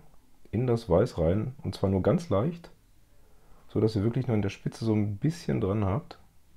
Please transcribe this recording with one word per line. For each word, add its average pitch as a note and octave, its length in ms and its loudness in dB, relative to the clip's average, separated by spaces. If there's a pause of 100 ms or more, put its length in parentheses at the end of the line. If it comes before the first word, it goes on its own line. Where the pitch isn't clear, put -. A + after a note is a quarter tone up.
(500)
in A#2+ 160 0
das A#2+ 220 0
Weiß F2+ 300 4
rein, G2+ 440 2
und F#2+ 120 -6
zwar G2 160 0
nur F#2+ 120 2
ganz A2 260 2
leicht, A#2 420 -2 (1000)
so - 120 -2
dass A2 160 2
ihr G2 60 2
wirklich A#2 240 0
nur A#2+ 80 0
in G#2 80 2
der G2+ 80 -2
Spitze - 340 -8
so A2 100 2
ein G#2 220 0
bisschen C#3+ 440 -4
dran G#2 240 0
habt. G2 340 -4 (380)